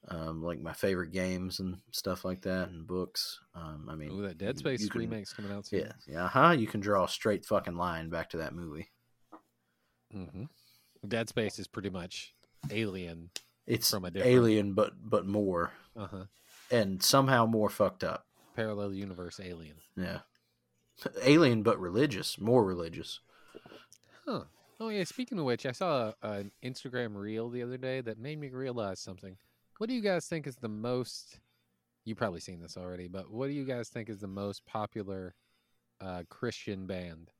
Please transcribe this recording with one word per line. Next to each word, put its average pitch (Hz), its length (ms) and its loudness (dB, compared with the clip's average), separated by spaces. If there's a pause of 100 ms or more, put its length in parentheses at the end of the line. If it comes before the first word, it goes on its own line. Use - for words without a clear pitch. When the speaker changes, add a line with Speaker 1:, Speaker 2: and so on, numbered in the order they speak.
Speaker 1:
um, 80 340 -6
like 82 180 -4
my 80 120 -6
favorite 92 400 0
games 92 480 -2
and 92 200 -4 (100)
stuff - 340 -4
like 92 180 -4
that, 92 260 -2
and 82 180 -12
books. 90 540 -4 (140)
Um, 78 360 -12
I 78 60 -8
mean, 76 160 -8
Speaker 2:
Ooh, 98 100 -4
that 90 160 -6
Dead 101 160 -2
Speaker 1:
you, 135 60 -10
Speaker 2:
Space 135 220 0
Speaker 1:
you 104 60 -2
can, 117 120 -2
Speaker 2:
remake's 113 320 -4
coming 104 200 -8
out 101 140 -8
soon. 95 140 0
Speaker 1:
yeah, - 120 -6 (140)
yeah, 80 200 -4
uh-huh. 139 260 8
You 120 160 4
can 107 120 -2
draw 98 240 4
a 85 40 0
straight 101 360 0
fucking 92 320 0
line 82 340 -2
back 82 200 -4
to 87 80 -8
that 78 160 -4
movie. 82 360 -10 (1200)
Speaker 2:
Mm-hmm. 95 300 -10 (640)
Dead 113 200 0
Space 107 300 -2
is 98 80 -8
pretty 98 240 -6
much 90 420 -10 (380)
Alien 92 600 -4 (360)
Speaker 1:
It's 117 240 2
Speaker 2:
from 95 140 -2
a 90 80 -4
different 98 240 6
Speaker 1:
Alien, 107 380 6
but, 107 180 4 (100)
but 110 240 2
more, 95 460 2 (240)
Speaker 2:
Uh-huh. 98 280 -10 (460)
Speaker 1:
and 98 320 4
somehow 135 440 8
more 110 220 4
fucked - 360 2
up. - 200 -4 (300)
Speaker 2:
Parallel 104 400 -2
universe 92 460 -8
Alien. 82 360 -12 (200)
Speaker 1:
Yeah, 90 240 -4 (1040)
Alien, 131 400 8
but 101 160 4
religious, 98 580 0
more 113 260 6
religious. 87 540 -4 (1080)
Speaker 2:
Huh. 220 180 -4 (340)
Oh 226 120 -6
yeah. 208 140 0
Speaking 240 340 -6
of 160 60 0
which, 120 200 2
I 127 80 0
saw 131 400 2 (100)
a, 110 60 -4
an 101 240 -4 (100)
Instagram 123 540 -4
reel 110 340 -2
the 123 120 -4
other 123 160 -6
day 131 240 -4
that 113 160 -6
made 147 200 -8
me 143 120 -8
realize 123 500 -4
something. 92 360 -12 (420)
What 220 100 -4
do 254 60 0
you 233 80 0
guys 185 240 2
think 156 200 -4
is 131 100 -8
the 117 120 -6
most? 117 720 -2 (640)
You've 110 140 -6
probably 90 220 0
seen 87 200 -12
this 85 160 -14
already, 90 320 -8
but 92 220 -8
what 120 180 -4
do 143 60 -4
you 139 100 -4
guys 123 240 -4
think 113 220 -8
is 101 100 -8
the 101 80 -8
most 101 380 -6
popular, 98 680 -6 (640)
uh, 90 280 -8
Christian 104 580 -6
band? 87 540 -8